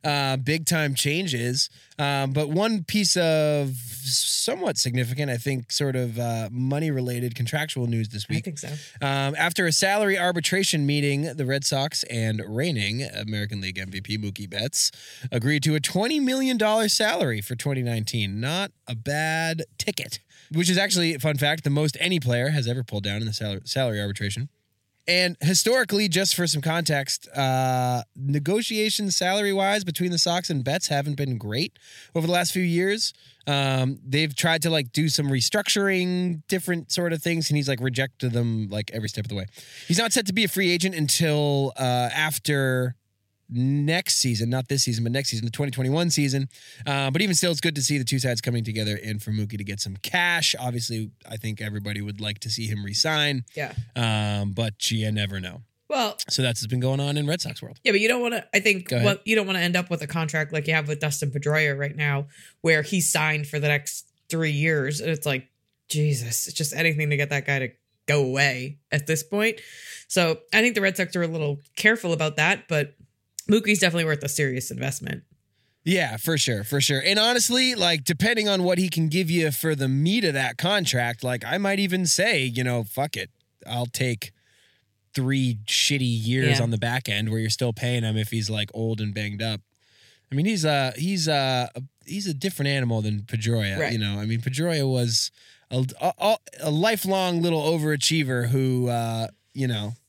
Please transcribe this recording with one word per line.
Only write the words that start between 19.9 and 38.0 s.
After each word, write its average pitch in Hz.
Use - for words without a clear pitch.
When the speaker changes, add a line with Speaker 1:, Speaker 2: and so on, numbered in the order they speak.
Speaker 1:
which 170
is 180
actually, 180
fun 151
fact, 147
the 143
most 147
any 175
player 120
has 147
ever 123
pulled 104
down 101
in 113
the 107
sal-, 101
salary 117
arbitration. 101
And 180
historically, 208
just 185
for 180
some 151
context, 156
uh, 127
negotiations 202
salary-wise 196
between 180
the 165
Sox 175
and 143
Betts 139
haven't 143
been 135
great 110
over 165
the 170
last 175
few 185
years. 185
Um, 135
they've 147
tried 165
to, 170
like, 143
do 156
some 143
restructuring, 180
different 180
sort 175
of 160
things, 165
and 151
he's, 139
like, 131
rejected 127